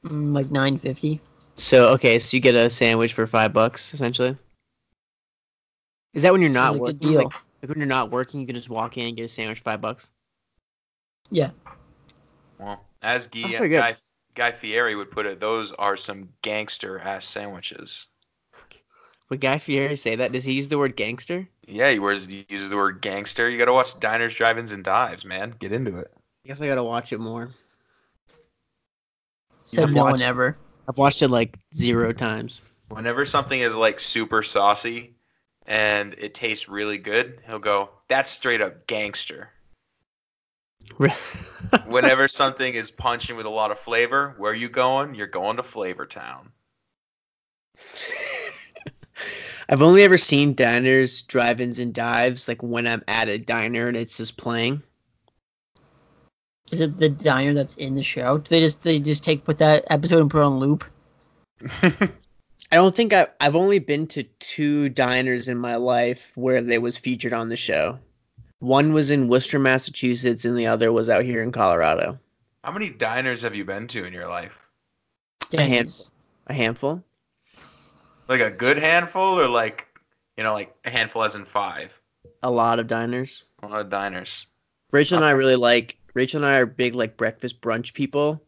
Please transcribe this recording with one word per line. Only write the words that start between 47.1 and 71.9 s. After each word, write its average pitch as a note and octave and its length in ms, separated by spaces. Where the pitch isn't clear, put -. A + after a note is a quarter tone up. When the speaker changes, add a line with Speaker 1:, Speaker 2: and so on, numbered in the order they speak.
Speaker 2:
<laughs> - 60
I've C#3 140
only F3+ 200
ever F#3 160
seen C#3+ 360
Diners, B2+ 680
Drive-Ins, A#2+ 560
and A#2+ 160
Dives, A#2+ 540
like, A#2 140
when A#2 240
I'm A#2 220
at A2 200
a G#2 100
diner A#2 500
and A#2+ 80
it's A2+ 200
just - 200
playing. A#2+ 460
Speaker 1:
Is D#3+ 100
it D#3+ 180
the D#3 100
diner C#3+ 460
that's C#3 220
in C3+ 180
the C#3 80
show? B2+ 360
Do D3+ 100
they E3 120
just, D#3 220
they D#3+ 160
just D3 240
take, D#3 220
put D3+ 140
that D3+ 300
episode E3 320
and D3 100
put D#3 100
it D3 40
on C#3 140
loop? C#3+ 260
Speaker 2:
<laughs> - 580
I F#3 280
don't F3+ 240
think A3+ 160
I, F#3 160
I've D3 160
only G3 220
been D3 300
to D3 160
two D3 640
diners B2+ 600
in B2 100
my A#2+ 180
life B2 580
where B2+ 280
they A#2+ 160
was A#2+ 200
featured B2 360
on A2+ 140
the A2+ 80
show. F2+ 420
One C3+ 340
was D3+ 180
in C#3 180
Worcester, B2+ 300
Massachusetts, B2 840
and A#2+ 120
the A#2 120
other A2+ 240
was A2+ 160
out A2 160
here A#2 180
in A#2+ 100
Colorado. E2+ 640